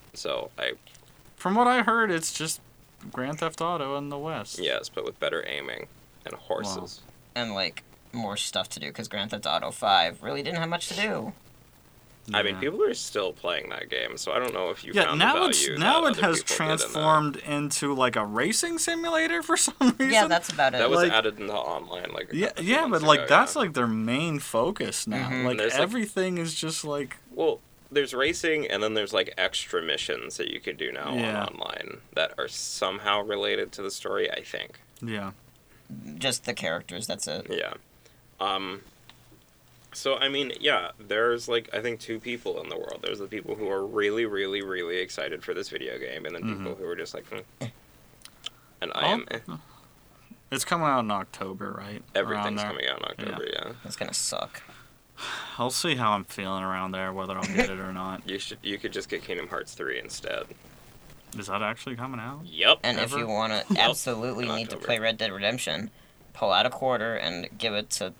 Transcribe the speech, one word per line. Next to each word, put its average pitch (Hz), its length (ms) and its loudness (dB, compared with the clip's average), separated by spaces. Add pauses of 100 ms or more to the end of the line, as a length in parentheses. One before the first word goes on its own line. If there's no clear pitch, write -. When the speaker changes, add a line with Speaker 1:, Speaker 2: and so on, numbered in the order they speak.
(140)
Speaker 1:
So, 62 440 -4
I 64 160 -2 (640)
Speaker 2:
From 185 180 2
what 247 120 8
I 247 160 6
heard, 220 280 4
it's 160 220 0
just 156 260 -4 (540)
Grand 139 260 -4
Theft 165 220 -2
Auto 147 360 0
in 143 120 -6
the 143 80 -6
West. 143 420 -6
Speaker 1:
Yes, 67 300 0
but - 160 -6
with - 160 -8
better 76 260 0
aiming 69 400 -6 (380)
and - 100 -10
horses. - 680 -6
Speaker 2:
Wow. - 120 -20 (280)
Speaker 3:
And, 110 120 -4
like, 95 300 -4 (280)
more 107 240 -4
stuff - 340 -2
to - 120 -10
do, 71 100 -6
'cause - 160 -10
Grand 208 240 -6
Theft - 140 -4
Auto - 260 0
five 87 500 4
really 143 220 -4
didn't 170 160 -4
have 165 80 -2
much 170 220 -4
to - 60 -6
do. 202 380 -2 (1000)
Speaker 1:
I 104 100 4
mean, 101 120 0
Speaker 2:
Yeah. 95 60 -8
Speaker 1:
people 175 220 0
are 415 100 2
still 95 400 -2
playing 82 360 -4
that - 200 -8
game, 62 280 -4
so - 160 -4
I - 60 2
don't 123 140 -2
know 90 160 -2
if - 140 -6
you - 100 -10
Speaker 2:
Yeah, 196 120 6
Speaker 1:
found 156 140 2
Speaker 2:
now 196 240 6
Speaker 1:
the 370 60 4
Speaker 2:
it's, - 160 4
Speaker 1:
value - 140 0
Speaker 2:
now 262 220 6
Speaker 1:
that 320 80 4
Speaker 2:
it 233 140 2
Speaker 1:
other 196 40 8
Speaker 2:
has 165 160 4
Speaker 1:
people - 140 0
did - 40 0
in 156 80 2
that. 156 80 2
Speaker 2:
transformed 156 600 4
into, 147 580 0
like, 127 220 4
a 107 80 2
racing 190 540 0
simulator 330 640 0
for 320 160 2
<laughs> - 100 4
some - 60 -2 (240)
reason. 262 140 4
Speaker 3:
Yeah, 214 160 8
that's 165 220 4
about 139 260 4
it. 123 40 4
Speaker 1:
That 117 120 6
was 165 120 8
Speaker 2:
Like, 175 100 6
Speaker 1:
added 110 260 4
into 104 160 -4
online, 85 560 -4
like, - 220 -6
a - 20 0
Speaker 2:
yeah, 185 140 2
Speaker 1:
couple - 160 -6
Speaker 2:
yeah, 262 200 4
Speaker 1:
months 196 160 4
Speaker 2:
but, 156 60 2
like, 147 140 12
Speaker 1:
ago, 143 80 0
Speaker 2:
that's, 175 260 10
Speaker 1:
yeah. 294 60 2
Speaker 2:
like, 170 120 2
their 123 140 4
main 123 520 2
focus 117 680 0
now. 131 220 -2
Speaker 3:
Mm-hmm. 127 180 0
Speaker 2:
Like, 123 100 2
Speaker 1:
There's, 110 160 2
like, 135 80 4
Speaker 2:
everything 190 560 0
is 165 160 -2
just, 160 300 -4
like 143 340 -4 (140)
Speaker 1:
Well, 139 300 2 (300)
there's 135 220 2
racing, 151 560 2
and 101 140 0
then 110 100 2
there's, 104 200 0
like, 113 220 2
extra 92 460 0
missions 69 560 -2
that - 140 -2
you - 80 -6
can 82 180 -6
do 65 140 -4
now 71 180 -6
on 123 100 0
Speaker 2:
Yeah. 107 260 0
Speaker 1:
online - 520 -8 (160)
that - 240 2
are 64 100 -2
somehow 101 760 0
related 101 520 0
to 101 80 -8
the 98 100 -4
story, 98 400 0
I - 120 -4
think. - 360 -10 (220)
Speaker 2:
Yeah. 104 300 -6 (880)
Speaker 3:
Just 127 260 -2
the 120 80 -2
characters, 87 540 -6
that's - 200 -6
it. 76 220 -6
Speaker 1:
Yeah. - 240 -4 (680)
Um, 98 440 -2 (1080)
so, 135 260 -2
I 135 120 2
mean, 139 220 -2 (100)
yeah, 110 380 2
there's, 113 500 2
like, 117 240 0
I 104 80 -2
think 117 180 -2
two 113 200 -6
people 110 420 -4
in 80 80 -8
the 82 80 -6
world. - 260 -8
There's 104 160 -4
the 98 80 -8
people 104 280 -6
who 104 140 -4
are 98 160 0
really, 107 400 2
really, 98 360 -2
really 90 360 -2
excited 76 460 -4
for - 120 -2
this 95 140 -6
video 64 280 -6
game, 65 300 -8
and 85 80 -8
then 85 80 -8
Speaker 2:
Mm-hmm. 107 200 -4
Speaker 1:
people - 120 -6
who 95 120 -8
are 85 80 -4
just 80 200 -8
like, - 120 -12
"Hmm." - 380 -12 (1160)
And 90 120 -4
I - 80 -2
Speaker 2:
I'll 165 120 4
Speaker 1:
am, 233 180 0
eh. 113 80 -4 (1120)
Speaker 2:
It's 135 140 -2
coming 170 220 2
out 135 140 4
in 107 100 0
October, 98 600 -6
right? 101 300 -10 (140)
Around - 0 -
Speaker 1:
Everything's 104 460 0
Speaker 2:
there. 104 100 -2
Speaker 1:
coming 65 160 -4
out 65 120 -2
in - 60 -6
October, - 460 -6
Speaker 2:
Yeah. - 160 -4
Speaker 1:
yeah. - 40 -8 (120)
Speaker 3:
It's - 120 -10
gonna - 180 -6
suck. - 480 -4 (960)
Speaker 2:
I'll 127 120 0
see 156 260 2
how 113 180 4
I'm 98 100 2
feeling 95 400 -4
around 95 280 -2
there, 95 200 -4
whether 95 260 -4
I'll 92 60 -6
get 98 260 0
it 95 100 -6
or 95 120 -6
not. 92 320 -6
Speaker 1:
<laughs> - 60 -10
You 98 100 -4
should, - 240 -10
you 101 140 -4
could 98 160 -8
just 95 160 -6
get 95 140 -6
Kingdom 87 260 -6
Hearts - 240 -8
three 65 260 -6
instead. - 460 -8 (920)
Speaker 2:
Is 98 100 -8
that 98 140 -2
actually 113 340 -4
coming 123 240 -8
out? 139 260 -10
Speaker 1:
Yep. - 380 6
Speaker 3:
And 120 140 2
if 104 80 2
Speaker 2:
Ever? 135 140 -2
Speaker 3:
you 117 80 -2
wanna 107 380 0
Speaker 1:
<laughs> - 40 -2
Yep. 208 80 2 (120)
Speaker 3:
absolutely 123 580 -2
Speaker 1:
In 147 80 -2
Speaker 3:
need 113 140 -4
to - 80 -6
Speaker 1:
October. - 80 -12
Speaker 3:
play 117 140 2
Red 110 180 2
Dead 110 140 0
Redemption, 101 600 -2 (420)
pull 104 180 2
out 98 140 6
a 123 40 2
quarter 117 460 0
and 87 420 -4
give 113 160 0
it 104 180 -4
to 92 280 -4